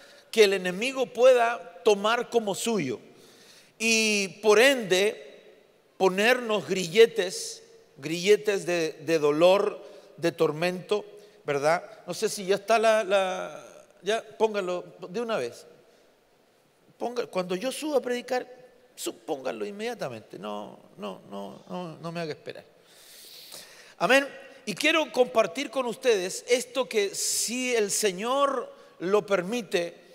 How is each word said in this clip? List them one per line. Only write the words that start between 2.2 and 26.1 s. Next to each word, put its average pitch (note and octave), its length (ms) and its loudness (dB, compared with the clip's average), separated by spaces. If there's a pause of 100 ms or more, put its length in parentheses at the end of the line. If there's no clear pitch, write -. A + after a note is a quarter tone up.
como G#3+ 260 0
suyo D#3+ 460 -4 (800)
y A3 500 2 (140)
por G#3+ 180 6
ende A3 1040 0 (320)
ponernos G#3 720 2
grilletes, F#3 920 2 (340)
grilletes F3 680 2
de, E3 260 0
de D#3+ 260 0
dolor, F3 640 4 (360)
de E3 140 0
tormento, E3+ 680 -2 (420)
¿verdad? D3 380 2 (240)
No F3 60 -6
sé G3+ 160 -2
si G3+ 160 -10
ya F#3 120 2
está A3 220 2
la, A3 240 4
la, F#3 640 -2 (380)
ya G#3 200 -2 (140)
póngalo G3 480 -2 (240)
de F#3 140 -6
una A3+ 160 -2
vez. A#2+ 260 -8 (1300)
Ponga, A#3+ 280 -6
cuando F3+ 300 -4
yo G3 160 -4
suba D4 260 -2
a A3+ 40 -6
predicar, B3 440 -4 (480)
su-, - 260 -10
póngalo A3+ 440 -6
inmediatamente. G3+ 760 -10
No, - 400 -10 (200)
no, G3 320 -12
no, G3 400 -14
no, F3+ 260 -10
no E3 160 -12
me E3+ 80 -8
haga D#3+ 120 -6
esperar. - 320 -16 (1300)
Amén. C4 320 2 (400)
Y G3+ 60 -4
quiero D4+ 380 0
compartir B3 580 0
con C4 160 -4
ustedes G3+ 600 -2